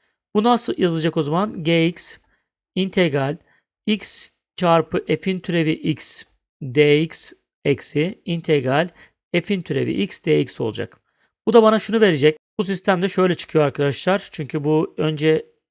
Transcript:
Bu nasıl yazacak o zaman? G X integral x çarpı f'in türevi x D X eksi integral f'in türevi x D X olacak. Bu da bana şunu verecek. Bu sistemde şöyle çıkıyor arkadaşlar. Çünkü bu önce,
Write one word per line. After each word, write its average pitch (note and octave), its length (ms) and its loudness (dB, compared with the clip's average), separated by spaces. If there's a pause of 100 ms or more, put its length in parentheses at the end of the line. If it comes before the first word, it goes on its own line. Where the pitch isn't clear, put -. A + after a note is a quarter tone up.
(340)
Bu G#3 80 2
nasıl A#3+ 360 2
yazacak E3 380 0
o E3 60 0
zaman? F3+ 420 -4
G E3 220 2
X - 320 -4 (560)
integral E3 640 0 (500)
x - 440 -4 (260)
çarpı E3+ 500 0 (140)
f'in F#3 200 -4
türevi E3 320 -2
x - 500 -4 (400)
D D3 400 2
X - 300 -6 (320)
eksi D3 600 -2
integral D#3 640 0 (540)
f'in F#3+ 200 -4
türevi B2 300 -4
x - 320 -6
D D3+ 160 2
X - 200 -6
olacak. G#2+ 400 -8 (460)
Bu - 60 0
da A3+ 100 8
bana A3 160 6
şunu G3+ 220 0
verecek. D3+ 380 4 (200)
Bu A2+ 60 0
sistemde F#3 440 0
şöyle F#3 260 2
çıkıyor - 300 0
arkadaşlar. C#3+ 680 -2
Çünkü D3 320 -8
bu D#3 320 0
önce, D#3 500 0 (240)